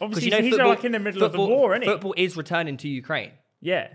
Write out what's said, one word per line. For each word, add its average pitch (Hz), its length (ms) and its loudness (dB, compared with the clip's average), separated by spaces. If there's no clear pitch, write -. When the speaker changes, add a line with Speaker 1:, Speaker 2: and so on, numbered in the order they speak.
Speaker 1:
obviously, 208 240 -4
Speaker 2:
you 226 80 0
know 214 100 4
Speaker 1:
he's, 240 120 2
Speaker 2:
football, 247 160 6
Speaker 1:
like, 226 140 0
in 240 60 -2
the 233 80 -2
middle 196 240 -4
of 208 80 4
the 180 80 -4
Speaker 2:
football, 196 180 4
Speaker 1:
war, 247 180 4
isn't 240 80 -2
he? 214 60 0
Speaker 2:
football 190 280 -2
is 175 200 0
returning 160 420 -4
to 147 100 -10
Ukraine. 131 420 -6
Speaker 1:
Yeah. 170 340 -2